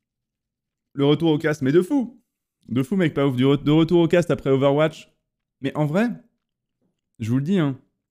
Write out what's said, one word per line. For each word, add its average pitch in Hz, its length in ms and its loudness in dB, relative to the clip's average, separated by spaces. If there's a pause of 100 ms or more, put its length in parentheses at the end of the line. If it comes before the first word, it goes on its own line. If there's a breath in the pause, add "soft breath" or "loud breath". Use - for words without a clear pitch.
(960)
Le 139 100 -2
retour 151 260 2
au 151 80 0
cast, 151 240 -4
mais 131 100 0
de 175 100 4
fou! 269 380 -4 (480)
De 127 140 -2
fou, 196 140 -4
mec, 175 180 0
pas 143 120 0
ouf. 131 100 -2
Du 127 80 0
re-, 143 180 2
de 143 80 0
retour 165 300 2
au 165 80 2
cast 175 220 2
après 139 200 -2
Overwatch. 143 600 0 (500)
Mais 135 140 -8
en 151 120 -2
vrai, 196 220 -2 (1080)
je 110 120 -6
vous 127 80 0
le 139 40 -2
dis, 185 160 0
hein, 139 200 -2 (320)